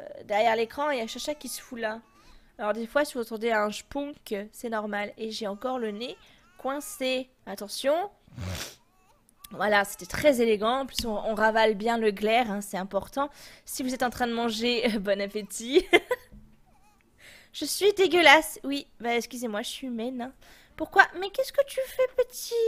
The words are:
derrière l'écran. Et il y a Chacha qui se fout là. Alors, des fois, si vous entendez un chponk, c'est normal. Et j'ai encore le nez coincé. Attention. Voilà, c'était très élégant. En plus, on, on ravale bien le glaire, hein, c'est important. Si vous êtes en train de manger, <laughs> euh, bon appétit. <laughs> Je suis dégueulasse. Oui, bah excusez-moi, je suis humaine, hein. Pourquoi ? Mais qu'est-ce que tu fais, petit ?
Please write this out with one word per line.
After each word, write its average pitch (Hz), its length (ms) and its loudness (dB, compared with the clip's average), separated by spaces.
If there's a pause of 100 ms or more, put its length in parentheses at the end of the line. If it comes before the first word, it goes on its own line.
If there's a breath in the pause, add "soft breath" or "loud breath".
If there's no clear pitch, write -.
(240)
derrière 220 300 4
l'écran. 233 360 -2
Et 277 60 0
il - 20 -2
y 226 40 -4
a 226 40 -4
Chacha 254 280 -8
qui 294 140 -12
se - 140 -10
fout 233 180 -14
là. 226 200 -4 (580 soft breath)
Alors, 214 160 0
des 226 120 -4
fois, 294 200 2
si - 80 -8
vous 247 80 -4
entendez 226 300 -2
un 208 180 2
chponk, 285 640 -8 (180)
c'est - 160 -10
normal. 208 480 -4
Et 220 140 -8
j'ai 214 160 -6
encore 247 320 -4
le 220 140 -4
nez 247 240 -10 (420 soft breath)
coincé. 262 720 -4 (160)
Attention. 269 640 -2 (1400 loud breath)
Voilà, 202 340 2
c'était - 180 -12
très 254 380 4
élégant. 226 380 2
En 269 60 -4
plus, - 200 -4
on, 214 100 -2
on 214 180 -4
ravale 220 400 4
bien 220 220 0
le 226 140 2
glaire, 214 400 2
hein, 202 100 -4
c'est 202 160 -8
important. 196 540 -4 (340 loud breath)
Si - 180 -8
vous 254 120 -2
êtes 262 80 -6
en 247 80 0
train 247 160 -2
de 233 80 -2
manger, 233 560 0
<laughs> 202 40 0
euh, 233 40 -2
bon 196 240 -2
appétit. 226 720 0
<laughs> 349 40 10 (1600 loud breath)
Je - 120 -8
suis 392 300 2
dégueulasse. 320 720 6
Oui, 277 220 -4 (140)
bah 233 160 0
excusez-moi, 233 460 -4
je 240 60 -8
suis - 180 -10
humaine, 240 360 -6
hein. 262 100 -10 (440 soft breath)
Pourquoi ? 392 280 4 (140)
Mais 392 120 -4
qu'est-ce 539 220 -4
que 554 140 2
tu - 200 -6
fais, 508 200 0 (100)
petit ? - 380 -2 (140)